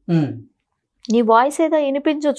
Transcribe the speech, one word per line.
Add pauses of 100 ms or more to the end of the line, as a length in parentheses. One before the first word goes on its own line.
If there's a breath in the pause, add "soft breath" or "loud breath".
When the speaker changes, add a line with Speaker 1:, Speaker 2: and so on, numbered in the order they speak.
Speaker 1:
ఉమ్. (680)
Speaker 2:
నీ
వాయిస్
ఏదో
వినిపించు